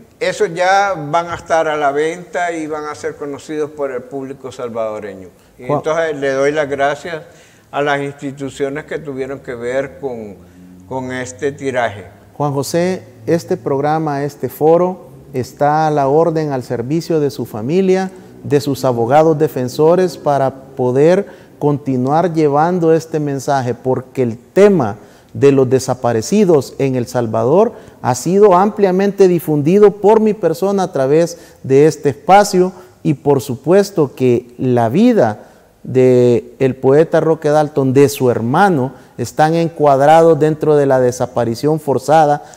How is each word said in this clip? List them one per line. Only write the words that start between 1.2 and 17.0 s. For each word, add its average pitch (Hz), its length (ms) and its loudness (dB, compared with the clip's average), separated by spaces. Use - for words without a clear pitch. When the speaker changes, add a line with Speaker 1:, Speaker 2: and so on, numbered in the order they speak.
Speaker 1:
a 170 60 -8
estar 165 320 -2
a 151 100 -2
la 147 140 0
venta 170 600 -4
y 160 120 -8
van 151 200 -8
a 151 100 -10
ser 151 200 -10
conocidos 147 540 -8
por 143 220 -6
el 123 100 -8
público 135 500 -12
salvadoreño. 107 760 -10
Y 123 80 -14
Speaker 2:
Juan 147 100 -2
Speaker 1:
entonces 156 400 -4
le 139 140 -2
doy 139 200 0
las 151 160 -2
gracias 147 540 -4
a 143 140 -4
las 143 180 -2
instituciones 139 840 -8
que 170 120 -10
tuvieron 135 440 -10
que 131 120 -12
ver 127 460 -6
con, 113 360 -10
con 127 220 -8
este 127 400 -6
tiraje. 123 540 -4
Speaker 2:
Juan 143 160 -4
José, 170 520 -4
este 170 300 -2
programa, 147 640 -4
este 143 260 -8
foro, 175 600 0
está 147 520 -2
a 151 60 0
la 143 160 0
orden, 156 440 0
al 127 120 -6
servicio 151 560 -4